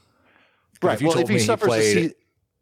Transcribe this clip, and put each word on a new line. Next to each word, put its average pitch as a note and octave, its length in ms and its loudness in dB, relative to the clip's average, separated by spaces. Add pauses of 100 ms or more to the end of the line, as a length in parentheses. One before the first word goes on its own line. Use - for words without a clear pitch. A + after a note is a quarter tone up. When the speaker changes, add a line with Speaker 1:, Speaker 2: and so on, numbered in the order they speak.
(800)
Speaker 1:
Right. F3 120 0
Speaker 2:
If A2 80 -6
you D3 60 0
Speaker 1:
Well, D#3+ 80 2
Speaker 2:
told E3+ 100 0
Speaker 1:
if - 40 -6
he G#3 60 0
Speaker 2:
me F3+ 60 2
he G#2+ 40 0
Speaker 1:
suffers A3 200 -2
a - 20 2
Speaker 2:
played, A2 440 0
Speaker 1:
se- - 40 -20 (460)